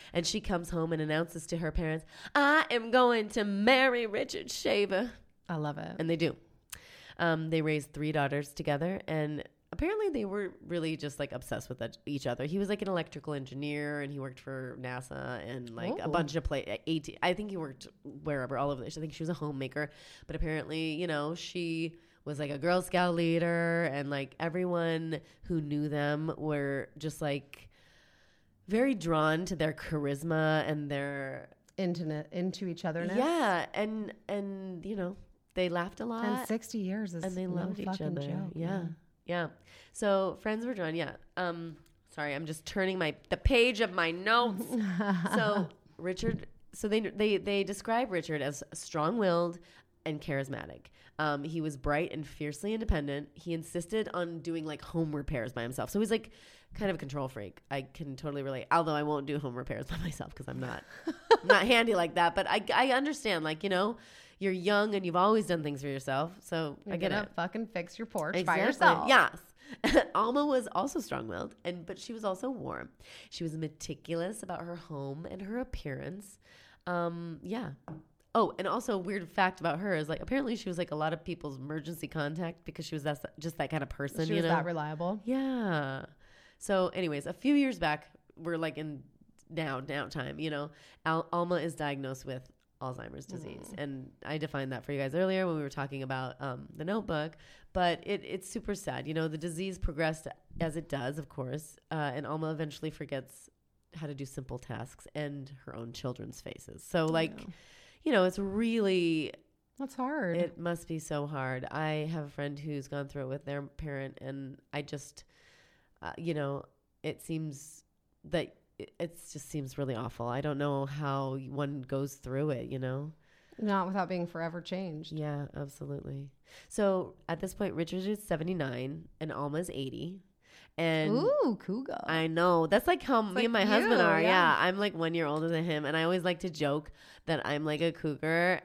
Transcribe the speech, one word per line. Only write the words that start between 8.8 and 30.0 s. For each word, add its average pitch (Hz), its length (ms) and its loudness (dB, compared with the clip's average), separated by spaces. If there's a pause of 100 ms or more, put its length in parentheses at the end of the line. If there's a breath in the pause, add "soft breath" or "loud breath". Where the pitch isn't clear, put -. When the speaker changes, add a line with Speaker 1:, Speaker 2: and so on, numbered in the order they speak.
Speaker 1:
and 151 360 0 (280)
apparently 403 380 0
they 254 160 -2
were 190 280 -4 (120)
really 160 320 0
just, 147 220 -6
like, 143 140 -2
obsessed - 360 -6
with 123 120 -6 (260)
each 139 180 -4
other. 127 200 -2
He 156 120 -2
was, 196 120 0
like, 208 120 0
an 202 60 -4
electrical 160 460 -4
engineer, 147 680 -4
and 139 100 -6
he 143 80 -8
worked 131 200 -8
for 131 420 -8
nasa 127 680 -8
and, 123 280 -8
like, 175 240 -4
a - 80 -4
Speaker 2:
Ooh. 151 40 -2
Speaker 1:
bunch 156 240 0
of 160 80 -2
pla-, 139 200 -2 (240)
A 160 120 0
T, - 220 -12
I 180 120 4
think 208 180 -6
he 190 60 -6
worked 135 300 -8 (360)
wherever, 135 340 0
all 143 140 2
over 127 100 -4
the, 104 60 -8
I - 20 -8
think 156 240 -8
she - 80 -8
was 160 80 -2
a 175 60 2
homemaker, 147 560 -4 (360 loud breath)
but 156 80 -6
apparently, 160 580 0
you 165 140 -2
know, 151 280 0
she 165 640 -4 (280 soft breath)
was, 147 140 -6
like, 147 120 -2
a 147 60 -4
Girl 175 240 4
Scout 180 340 2
leader, 170 800 4
and, 139 160 -2
like, 139 300 -4
everyone 165 800 0 (240 soft breath)
who 165 180 0
knew 147 260 0
them 147 500 0
were 143 600 0
just, 151 240 -6
like, - 480 -4 (960 soft breath)
very 240 280 4
drawn 160 500 4
to 180 100 -2
their 156 180 2
charisma 156 960 2